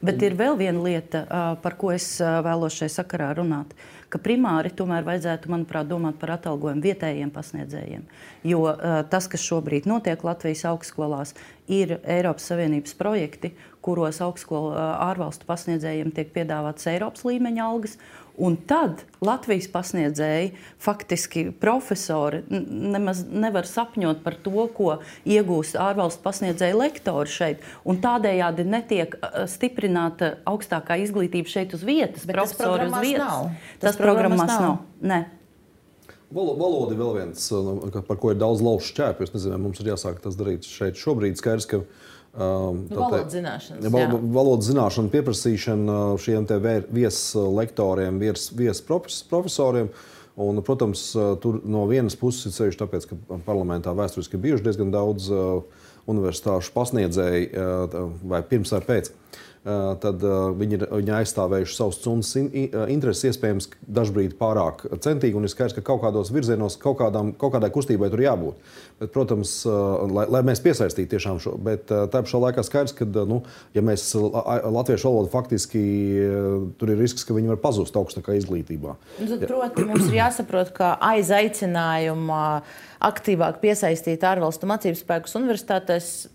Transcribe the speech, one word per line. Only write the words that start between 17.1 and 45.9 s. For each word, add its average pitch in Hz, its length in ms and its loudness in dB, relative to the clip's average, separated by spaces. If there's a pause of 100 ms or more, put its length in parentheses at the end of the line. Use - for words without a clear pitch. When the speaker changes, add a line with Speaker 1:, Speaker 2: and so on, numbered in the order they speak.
Speaker 1:
līmeņa 240 380 0
algas, 226 320 -4 (420)
un 180 180 4
tad 208 460 0 (180)
Latvijas 202 480 0
pasniedzēji, 160 840 0 (240)
faktiski 180 760 -2
profesori, 165 960 0
n-, 190 140 -2 (320)
nemaz 190 340 -2
nevar 208 400 0
sapņot 185 560 -2
par 170 160 -4
to, 202 280 0
ko 190 260 2 (320)
iegūs 180 500 4
ārvalstu 190 480 2
pasniedzēji 190 540 2
lektori 196 500 0
šeit, 151 380 -2 (180)
un 185 160 0
tādējādi 185 640 2
netiek, 208 560 0
ā, - 260 -4
stiprināta 180 920 0 (100)
augstākā 175 580 -2
izglītība 180 440 0
šeit 190 280 -4
uz 165 80 -8
vietas, 269 400 0
Speaker 2:
Bet 180 120 -2
tas 202 180 0
Speaker 1:
profesori 180 320 2
uz 180 60 -2
Speaker 2:
programmās - 120 0
Speaker 1:
vietas. 277 240 2
Speaker 2:
nav. 160 220 -2 (300)
Speaker 1:
Tas 202 120 2
Speaker 2:
Tas 202 80 -4
programmās 190 460 6
Speaker 1:
programmās - 20 2
Speaker 2:
nav. 220 140 4
Speaker 1:
nav. - 500 0
Nē. 175 80 2 (1120)
Speaker 3:
Valo-, 170 240 0
valoda 147 380 0
ir 110 80 -2
vēl 117 160 0
viens, 87 340 -6
nu, 98 240 0 (160)
ka, 104 80 -4
par 98 160 -2
ko 107 160 2
ir 98 80 2
daudz 110 240 2
laužu 113 300 2
šķēpu. 113 320 0
Es - 80 -12
nezinu, 95 180 -2
vai 95 80 -4
mums 98 240 -4
ir 107 80 -2
jāsāk 90 320 -6
tas 95 160 -8
darīt 95 240 -2
šeit 92 320 -4
šobrīd. 104 400 0
Skaidrs, 110 320 0
ka, 101 140 0 (500)
ām, 95 560 -2
Speaker 2:
Nu, - 0 -
Speaker 3:
tā - 0 -
te - 80 -6
Speaker 2:
valodas - 400 0
zināšanas, 127 560 -4
Speaker 3:
val-, 123 160 4
Speaker 2:
jā. 117 120 2 (120)
Speaker 3:
valodas 123 380 6
zināšana 117 420 2
pieprasīšana, 107 840 2 (200)